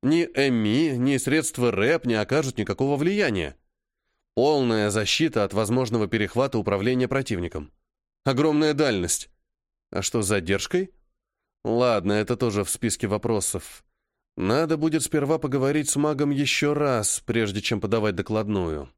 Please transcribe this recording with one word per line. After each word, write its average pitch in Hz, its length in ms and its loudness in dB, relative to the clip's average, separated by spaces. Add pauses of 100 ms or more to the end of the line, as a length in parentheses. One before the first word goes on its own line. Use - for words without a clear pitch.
Ни 160 220 2
эми, 135 720 2
ни 131 220 2
средства 127 520 0
рэп 117 360 0
не 117 80 2
окажут 131 440 0
никакого 131 380 0
влияния. 139 600 0 (800)
Полная 120 560 2
защита 110 540 0
от 95 80 -4
возможного 110 560 0
перехвата 113 500 0
управления 107 500 0
противником. 87 640 -4 (540)
Огромная 151 500 2
дальность. 113 560 0 (600)
А 98 120 -4
что 113 200 -2
с 95 40 -2
задержкой? 98 680 -2 (720)
Ладно, 110 480 2
это 107 240 0
тоже 104 280 0
в - 60 -6
списке - 360 -2
вопросов. 104 760 -4 (520)
Надо 147 400 0
будет 156 260 0
сперва 151 360 0
поговорить 139 520 -2
с - 60 0
магом 147 340 0
еще 143 420 0
раз, 135 520 0
прежде 107 360 0
чем 104 200 -2
подавать 107 360 0
докладную. 95 800 -2